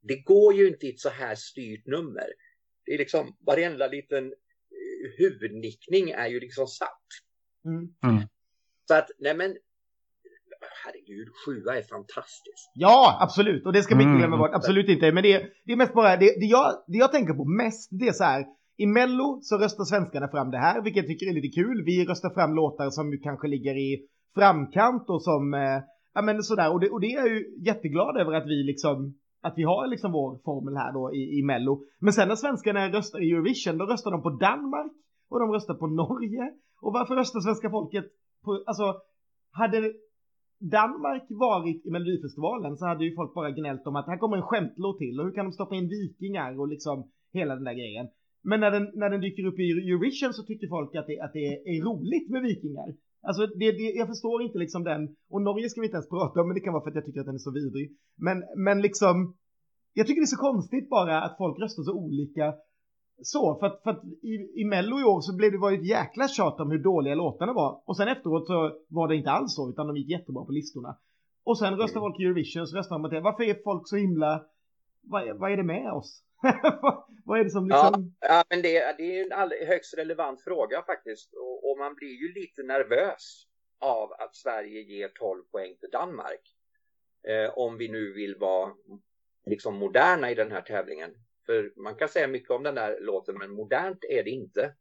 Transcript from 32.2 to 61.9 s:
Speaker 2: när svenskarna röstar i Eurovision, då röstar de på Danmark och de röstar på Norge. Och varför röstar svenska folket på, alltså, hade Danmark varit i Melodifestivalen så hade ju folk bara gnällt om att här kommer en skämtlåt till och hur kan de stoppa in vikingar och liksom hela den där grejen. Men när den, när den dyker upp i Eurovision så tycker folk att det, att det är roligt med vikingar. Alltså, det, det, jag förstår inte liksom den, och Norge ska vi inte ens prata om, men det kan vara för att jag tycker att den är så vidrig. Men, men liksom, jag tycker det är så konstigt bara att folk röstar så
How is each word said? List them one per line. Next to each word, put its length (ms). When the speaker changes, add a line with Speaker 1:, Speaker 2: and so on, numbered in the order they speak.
Speaker 2:
när 80
svenskarna 560
röstar 320
i 80
Eurovision, 460
då 80
röstar 260
de 100
på 80
Danmark 600
och 100
de 120
röstar 220
på 140
Norge. 640
Och 120
varför 220
röstar 240
svenska 300
folket 360
på, 220
alltså, 360
hade 420
Danmark 680
varit 560
i 40
Melodifestivalen 880
så 80
hade 200
ju 100
folk 180
bara 180
gnällt 360
om 80
att 120
här 100
kommer 200
en 60
skämtlåt 560
till 200
och 60
hur 80
kan 120
de 60
stoppa 240
in 140
vikingar 720
och 80
liksom 440
hela 220
den 80
där 100
grejen. 340
Men 180
när 120
den, 220
när 160
den 120
dyker 240
upp 140
i 120
Eurovision 600
så 100
tycker 240
folk 280
att 120
det, 120
att 140
det 120
är 60
roligt 460
med 120
vikingar. 460
Alltså, 200
det, 240
det, 120
jag 60
förstår 340
inte 160
liksom 260
den, 320
och 120
Norge 280
ska 120
vi 60
inte 100
ens 120
prata 320
om, 60
men 80
det 60
kan 120
vara 100
för 60
att 60
jag 100
tycker 140
att 60
den 100
är 40
så 20
vidrig. 400
Men, 280
men 260
liksom, 540
jag 140
tycker 140
det 40
är 120
så 140
konstigt 380
bara 320
att 160
folk 220
röstar 240
så 100